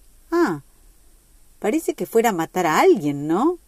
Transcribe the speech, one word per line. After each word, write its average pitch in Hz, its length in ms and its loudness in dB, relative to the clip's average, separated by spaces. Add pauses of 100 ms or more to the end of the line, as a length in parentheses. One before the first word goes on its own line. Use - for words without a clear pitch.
(300)
Ah, 220 320 0 (960)
parece 302 380 -4
que 180 100 -8
fuera 226 240 0
a 214 40 0
matar 170 340 -4
a 165 140 2
alguien, 147 460 2
¿no? 262 300 0 (100)